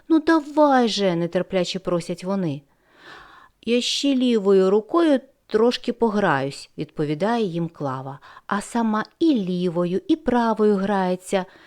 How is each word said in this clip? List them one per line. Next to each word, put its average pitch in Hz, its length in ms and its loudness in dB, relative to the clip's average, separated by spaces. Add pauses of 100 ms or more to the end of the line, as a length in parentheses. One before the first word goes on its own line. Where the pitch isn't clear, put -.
«Ну 320 120 4
давай 294 680 2
же», 190 280 0
нетерпляче 175 640 -2
просять 175 440 -4
вони. 180 380 -4 (1000)
«Я 240 200 0
ще 277 340 -2
лівою 202 540 4
рукою 269 500 2 (280)
трошки 240 460 0
пограюсь», 175 840 -2
відповідає 160 640 -4
їм 170 260 -4
Клава, 135 500 -10 (280)
а 202 140 -4
сама 220 420 -2 (160)
і 330 140 4
лівою, 175 760 -2
і 320 80 0
правою 226 600 0
грається, 190 720 -2 (220)